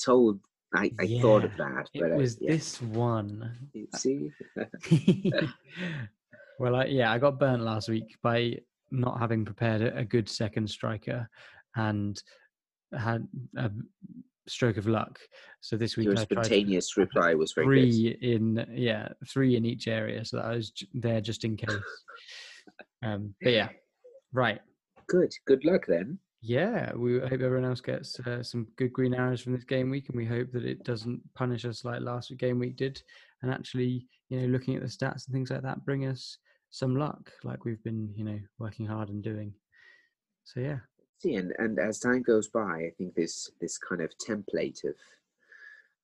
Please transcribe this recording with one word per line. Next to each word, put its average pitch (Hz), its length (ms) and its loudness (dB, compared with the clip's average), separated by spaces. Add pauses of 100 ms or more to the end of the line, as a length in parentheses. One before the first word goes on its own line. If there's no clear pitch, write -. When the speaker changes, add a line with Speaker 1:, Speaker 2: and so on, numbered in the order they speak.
Speaker 1:
told, 120 380 6 (360)
I, 95 240 2
I 110 200 2
thought 107 240 8
of 90 140 0
Speaker 2:
Yeah, 82 180 -2
Speaker 1:
that," - 180 -4
Speaker 2:
it 143 80 -8
Speaker 1:
but 160 100 2
I, - 40 2
Speaker 2:
was 123 240 2
Speaker 1:
yeah. - 120 0
Speaker 2:
this - 300 -2
one. 113 720 -2 (220)
Speaker 1:
You 107 220 -12
see? 143 360 0 (240)
<laughs> - 840 2
Speaker 2:
<laughs> 156 80 -2 (1120)
Well, 123 160 2
I, 131 100 2
yeah, 123 260 4
I 117 60 2
got 135 220 2
burnt 127 240 4
last 110 260 -2
week 113 320 -4
by 120 360 2 (340)
not 123 280 0
having 113 240 2
prepared 107 380 0
a, 120 160 0
a 127 80 -2
good 113 240 0
second 107 400 -2
striker 117 580 -4 (480)
and 104 460 0 (760)
had 113 300 -2 (300)
a 120 140 -2 (760)
stroke 117 300 2
of 98 100 -4
luck. 110 320 0 (420)
So - 160 -4
this 110 200 -2
week 117 80 2
Speaker 1:
Your 101 80 6
Speaker 2:
I 110 120 4
tried 113 200 0
Speaker 1:
spontaneous 101 500 2
reply 87 380 4
was 80 200 2
very 80 120 2
good. 131 260 8
Speaker 2:
three 113 300 2
in, 113 500 2
yeah, 117 380 -2 (180)
three 131 280 4
in 117 100 2
each 120 220 -2
area, 113 360 -2
so 120 140 -6
that 117 80 -4
I 113 100 -2
was 113 140 -4
j-, - 240 -14
there 117 280 0
just 107 220 -4
in 110 140 -2
case. 110 120 -4
Speaker 1:
<laughs> 104 100 -2 (1300)
Speaker 2:
Um, 104 360 -6
but 127 100 4
yeah, 107 160 4 (640)
right. 120 300 0 (480)
Speaker 1:
Good. 175 240 4 (120)
Good 135 200 6
luck 180 200 4
then. 95 320 0 (220)
Speaker 2:
Yeah, 135 560 -2
we 123 240 0
hope 131 220 -2
everyone 127 240 2
else 127 160 -2
gets, 131 400 -6
uh, 123 200 -6
some 120 240 -6 (120)
good 127 160 0
green 127 200 2
arrows 127 280 0
from 123 100 -6
this 123 140 -4
game 127 240 0
week, 135 180 -4
and 131 80 -8
we 120 100 -2
hope 123 280 -2
that 120 100 -4
it 127 220 -6
doesn't 120 340 -4 (160)
punish 123 300 -2
us 120 180 -8
like 120 160 -6
last 120 380 -6
game 127 220 2
week 123 180 -4
did. 135 260 -4 (380)
And 127 100 -2
actually, 127 560 -2 (220)
you 127 100 -4
know, 127 80 0
looking 131 300 0
at - 40 -6
the - 60 -6
stats 131 380 -6
and 127 80 -8
things 131 180 -4
like 131 120 -4
that, 131 200 -6
bring 139 220 -2
us 131 320 -8 (320)
some 127 260 -2
luck, 147 340 -4 (140)
like 127 220 -8
we've 113 180 -6
been, 110 320 -4
you 107 80 -6
know, 107 160 -6 (180)
working 110 280 -8
hard 110 240 -6
and 104 120 -6
doing. 107 320 -8 (920)
So, - 160 -8
yeah. 139 160 -4 (420)
Speaker 1:
See, 160 160 0
and, 92 240 -2
and 110 200 0
as 104 200 0
time 123 220 2
goes 113 260 4
by, 117 140 -2 (240)
I 82 120 -6
think 90 180 -6
this, - 440 -2
this - 180 -6
kind 87 240 -4
of 80 160 -4
template 82 680 -4
of, 73 100 -4 (1080)